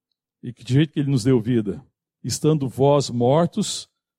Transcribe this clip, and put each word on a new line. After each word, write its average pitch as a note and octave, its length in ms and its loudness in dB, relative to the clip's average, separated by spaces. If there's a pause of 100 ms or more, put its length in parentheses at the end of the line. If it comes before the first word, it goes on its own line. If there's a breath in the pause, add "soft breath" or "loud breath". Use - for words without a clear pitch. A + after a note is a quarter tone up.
(420)
E A#2+ 120 -12
que - 180 -20
jeito D3 220 2
que - 60 -4
ele C3+ 100 -2
nos C3+ 140 0
deu B2+ 160 4
vida? G#2+ 440 -4 (400)
Estando C#3 440 -2
vós C#3 420 2
mortos C#3 800 -2 (280)